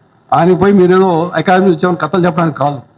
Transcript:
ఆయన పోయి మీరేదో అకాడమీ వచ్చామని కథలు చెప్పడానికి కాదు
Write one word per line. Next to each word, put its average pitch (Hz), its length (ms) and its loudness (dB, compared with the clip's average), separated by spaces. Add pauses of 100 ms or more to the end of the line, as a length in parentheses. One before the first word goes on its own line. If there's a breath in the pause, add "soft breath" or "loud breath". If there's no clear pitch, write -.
(340)
ఆయన 170 220 2
పోయి 190 180 0
మీరేదో 180 540 2
అకాడమీ 185 440 0
వచ్చామని 170 260 -2
కథలు 170 280 -2
చెప్పడానికి 165 320 -2
కాదు 139 240 -4 (160)